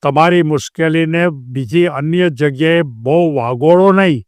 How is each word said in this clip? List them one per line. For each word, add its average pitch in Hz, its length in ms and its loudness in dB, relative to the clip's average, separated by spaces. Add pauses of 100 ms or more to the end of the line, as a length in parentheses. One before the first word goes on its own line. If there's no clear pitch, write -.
તમારી 160 400 2
મુશ્કેલીને 160 840 -2
બીજી 135 580 -2
અન્ય 160 420 -2
જગ્યાએ 147 540 0
બહુ 143 520 -2
વાગોળો 147 560 2
નહીં 185 360 0